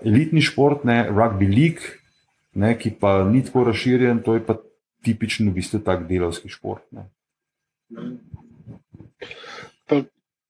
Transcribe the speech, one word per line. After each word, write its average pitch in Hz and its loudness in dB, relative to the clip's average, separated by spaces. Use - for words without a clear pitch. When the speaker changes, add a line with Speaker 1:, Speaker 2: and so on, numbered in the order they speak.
Speaker 1:
elitni 147 2
šport, 143 2
ne, 117 2
rugby 101 2
league, 143 2
ne, 101 2
ki 117 -4
pa 98 2
ni 113 4
tako 127 0
razširjen, 120 2
to 113 0
je 113 0
pa 110 -2
tipičen 110 -2
v 92 0
bistvu 92 -4
tak 90 -2
delavski 87 -4
šport, 101 -12
ne. 101 -18
Speaker 2:
Pa 143 0